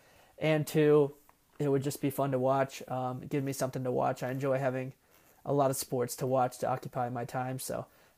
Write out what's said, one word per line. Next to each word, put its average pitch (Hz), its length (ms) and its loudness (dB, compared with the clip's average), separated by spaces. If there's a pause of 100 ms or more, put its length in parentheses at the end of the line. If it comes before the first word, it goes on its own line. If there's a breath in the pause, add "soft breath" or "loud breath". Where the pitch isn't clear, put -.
(380 soft breath)
and 156 300 2
two, 151 460 6 (440)
it 147 120 0
would 139 140 2
just 143 180 -4
be 143 80 2
fun 135 220 0
to 131 80 2
watch. 131 500 0
Um, 127 400 -4
give 143 160 0
me 135 80 -2
something 131 320 -4
to 127 60 -2
watch. 131 320 0
I 123 60 -2
enjoy 135 280 0
having 131 340 -2 (540 soft breath)
a 135 80 0
lot 139 180 4
of 131 60 -4
sports 123 400 -4
to 139 100 -4
watch 127 300 2
to 117 120 -2
occupy 127 380 -4
my 120 160 -6
time. 127 340 -6
So 120 280 -6 (320 soft breath)